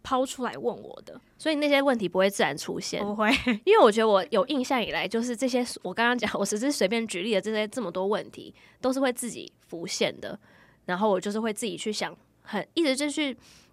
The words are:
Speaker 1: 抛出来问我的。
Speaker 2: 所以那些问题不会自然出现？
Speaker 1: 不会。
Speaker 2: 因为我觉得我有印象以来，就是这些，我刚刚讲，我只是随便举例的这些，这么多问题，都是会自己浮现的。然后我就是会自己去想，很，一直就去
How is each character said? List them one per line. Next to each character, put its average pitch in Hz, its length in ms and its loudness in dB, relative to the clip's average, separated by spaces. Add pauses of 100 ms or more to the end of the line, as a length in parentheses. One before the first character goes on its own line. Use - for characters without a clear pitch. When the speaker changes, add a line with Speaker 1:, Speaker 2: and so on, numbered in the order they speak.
Speaker 1:
抛 262 220 2
出 262 180 -6
来 214 80 -2
问 131 100 -10
我 - 440 -6
的。 - 140 -18 (180)
Speaker 2:
所 - 120 -4
以 320 60 2
那 294 140 2
些 277 120 6
问 277 160 4
题 190 120 -2
不 180 100 -4
会 190 100 6
自 202 140 0
然 147 140 0
出 - 200 -6
现？ - 240 -6
Speaker 1:
不 208 140 -4
会。 214 160 2 (320)
Speaker 2:
因 392 100 6
为 453 60 8
我 269 100 10
觉 214 120 2
得 226 80 4
我 196 200 6
有 185 180 2
印 208 140 0
象 254 220 0
以 156 80 -4
来， 156 160 -2
就 233 160 -2
是 247 100 -4
这 262 140 0
些， 247 180 0 (180)
我 180 100 -6
刚 226 120 2
刚 247 120 2
讲， 220 200 -2
我 202 80 0
只 208 140 -2
是 262 100 0
随 277 160 2
便 226 220 0
举 185 140 -6
例 220 120 -2
的 196 60 2
这 190 100 -2
些， 214 200 0
这 247 120 -6
么 185 80 -4
多 185 160 -2
问 196 240 -2
题， - 240 -16 (280)
都 254 100 2
是 262 80 -2
会 262 140 2
自 240 180 -8
己 95 180 -12 (200)
浮 170 180 -10
现 180 320 -2
的。 - 180 -10 (500)
然 180 100 -2
后 214 120 2
我 190 80 4
就 196 140 -4
是 214 80 -4
会 220 140 -2
自 226 120 -6
己 180 120 -4
去 214 160 -4
想， 165 200 -4 (280)
很， - 320 -6
一 339 100 2
直 277 100 4
就 285 160 0
去 285 240 -2 (400)